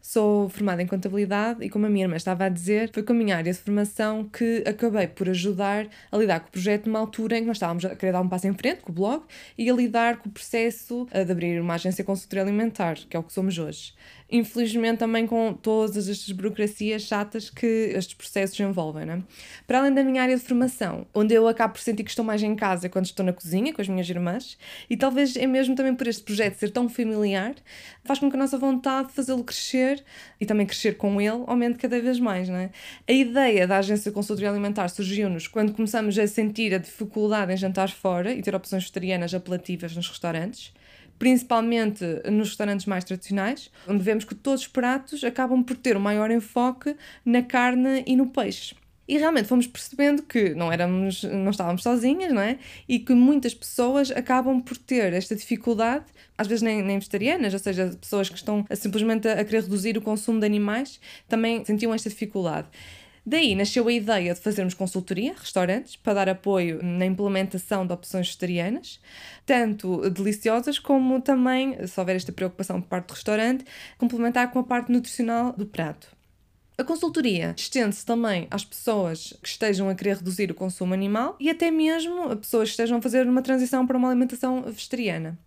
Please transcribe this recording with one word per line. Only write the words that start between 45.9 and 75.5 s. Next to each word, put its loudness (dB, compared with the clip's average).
um 2
maior 2
enfoque 0
na 4
carne 2
e 4
no 6
peixe. -4
E 2
realmente 4
fomos 4
percebendo 0
que 0
não 0
éramos, 0
não 0
estávamos -2
sozinhas, 2
não 2
é? 0
E 2
que 0
muitas 6
pessoas 0
acabam 2
por -10
ter 0
esta -2
dificuldade, -2
às -2
vezes 0
nem, 0
nem 0
vegetarianas, 0
ou -2
seja, -2
pessoas -2
que -16
estão -2
a, -4
simplesmente 0
a, 4
a 2
querer 0
reduzir -2
o -2
consumo 0
de 2
animais, 0
também 0
sentiam 0
esta -4
dificuldade. -4
Daí 2
nasceu 0
a 2
ideia 0
de -6
fazermos -2
consultoria -4
a -14
restaurantes -2
para 0
dar 2
apoio 0
na 0
implementação 0
de -2
opções -4
vegetarianas, -4
tanto 0
deliciosas 0
como 2
também, 2
se -6
houver 0
esta -6
preocupação -4
por -10
parte -4
do -16
restaurante, 0
complementar 0
com 0
a 0
parte -2
nutricional 0